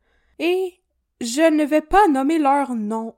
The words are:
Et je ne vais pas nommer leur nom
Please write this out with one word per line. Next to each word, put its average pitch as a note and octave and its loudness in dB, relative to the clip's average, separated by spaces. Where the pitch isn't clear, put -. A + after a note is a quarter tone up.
Et F4+ -2
je A#3+ -4
ne D4+ 0
vais D4+ 0
pas F#4+ 2
nommer C#4+ 0
leur C#4 0
nom A3+ -6